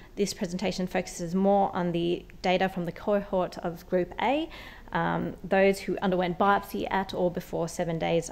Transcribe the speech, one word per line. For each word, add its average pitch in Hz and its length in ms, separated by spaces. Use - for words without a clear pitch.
This 196 200
presentation 185 520
focuses 175 480
more 196 400
on 175 180
the 170 340
data 185 260
from 180 160
the 170 80
cohort 196 640
of 165 300
Group 180 320
A, 294 300
um, 170 500
those 190 380
who 180 220
underwent 180 360
biopsy 202 520
at 190 240
or 180 160
before 170 360
seven 165 320
days 170 340